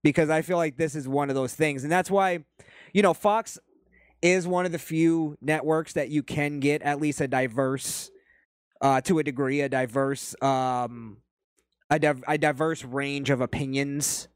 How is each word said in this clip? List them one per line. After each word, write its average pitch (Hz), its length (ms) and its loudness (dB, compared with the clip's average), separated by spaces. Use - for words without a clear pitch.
because 151 280 4
I 160 100 2
feel 170 160 -2
like 156 200 -2
this 156 180 -2
is 139 120 -6
one 139 220 0
of 135 60 -2
those 131 180 -2
things. 143 300 -2
And 147 80 -4
that's 180 180 2
why, 185 340 2
you 202 120 4
know, 175 100 6
Fox - 460 0
is 180 280 4
one 180 180 0
of 175 60 -2
the 160 80 -6
few 160 600 2
networks 156 520 0
that 139 160 -2
you 147 140 0
can 147 360 -4
get 143 220 2
at 143 180 -2
least 151 220 -2
a 139 60 0
diverse, 131 800 -2
uh, 135 200 4
to 165 180 2
a 147 40 0
degree, 139 380 -2
a 139 80 0
diverse, 135 720 -2
um, 123 760 -2
a 156 80 4
div-, 147 280 2
a 151 120 0
diverse 151 440 0
range 139 460 -4
of 127 120 4
opinions. 139 960 -2